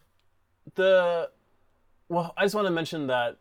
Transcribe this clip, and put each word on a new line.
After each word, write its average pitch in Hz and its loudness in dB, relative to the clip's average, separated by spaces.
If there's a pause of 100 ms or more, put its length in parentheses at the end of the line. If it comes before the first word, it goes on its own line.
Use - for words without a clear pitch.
(760)
The, 180 2 (800)
well, 170 -2
I 185 2
just 202 0
wanna 196 0
mention 160 -4
that 123 -2